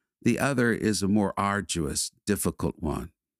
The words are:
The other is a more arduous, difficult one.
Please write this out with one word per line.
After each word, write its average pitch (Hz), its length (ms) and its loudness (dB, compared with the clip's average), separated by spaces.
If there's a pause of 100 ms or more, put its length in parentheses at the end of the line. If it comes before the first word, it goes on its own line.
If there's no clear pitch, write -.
(220)
The 120 180 2
other 123 340 2
is 98 300 0
a 95 40 2
more 101 300 2
arduous, 98 760 -2 (140)
difficult 90 540 0
one. - 320 -4 (280)